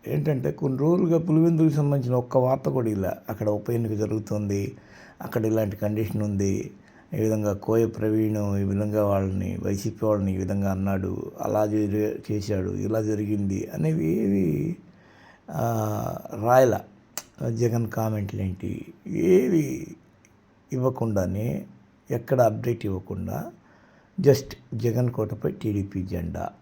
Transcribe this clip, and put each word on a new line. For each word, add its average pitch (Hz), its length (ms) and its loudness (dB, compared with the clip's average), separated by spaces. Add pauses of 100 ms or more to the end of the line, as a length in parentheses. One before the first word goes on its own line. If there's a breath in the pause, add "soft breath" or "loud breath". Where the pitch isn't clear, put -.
ఏంటంటే, 143 440 0
కొన్ని 135 280 -2
రోజులుగా 170 380 2
పులివెందులకు 160 560 4
సంబంధించిన 139 420 2
ఒక్క 123 220 0
వార్త 131 320 2
కూడా 127 200 0
ఇలా, 95 280 0 (120)
అక్కడ 107 200 -2
ఉప 104 200 -2
ఎన్నిక 117 220 0
జరుగుతుంది, 104 840 -2 (440 loud breath)
అక్కడ 113 240 -4
ఇలాంటి 107 320 0
కండిషన్ 107 440 -2
ఉంది, 98 500 0 (420 loud breath)
ఈ - 80 -2
విధంగా 107 320 2
కోయ 110 320 2
ప్రవీణ్ 107 520 0
ఈ 101 260 0
విధంగా 104 420 0
వాళ్ళని, 95 520 0
వైసీపీ 98 480 -4
వాళ్ళని 98 280 2
ఈ 92 40 -2
విధంగా 98 340 0
అన్నాడు, 95 600 -2 (100)
అలా 107 240 2
జరి-, 107 680 0
చేశాడు, 98 400 -2
ఇలా 101 300 -2
జరిగింది 104 720 -2
అనేవి 160 320 0
ఏవి, 175 720 0 (760 loud breath)
ఆ, 147 120 -2 (800)
రాయల. 120 360 6 (680)
జగన్ 117 400 0
కామెంట్లు 107 520 -2
ఏంటి, - 520 -6 (140)
ఏవి 160 880 2 (800)
ఇవ్వకుండానే, 113 920 -2 (460)
ఎక్కడ 123 300 0
అప్‌డేట్ 113 440 0
ఇవ్వకుండా, 95 640 -6 (720 soft breath)
just - 340 6 (180)
జగన్ 117 360 2
కోటపై 107 420 -4
టీడీపీ 98 520 -4
జెండా 85 460 -6 (120)